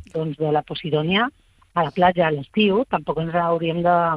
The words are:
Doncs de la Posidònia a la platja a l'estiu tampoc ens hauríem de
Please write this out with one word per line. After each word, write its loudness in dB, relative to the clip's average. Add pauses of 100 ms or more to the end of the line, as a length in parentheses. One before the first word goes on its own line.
(140)
Doncs -4
de 0
la 0
Posidònia -2 (500)
a 2
la -4
platja 2
a -2
l'estiu 0
tampoc -4
ens -4
hauríem 0
de 4 (200)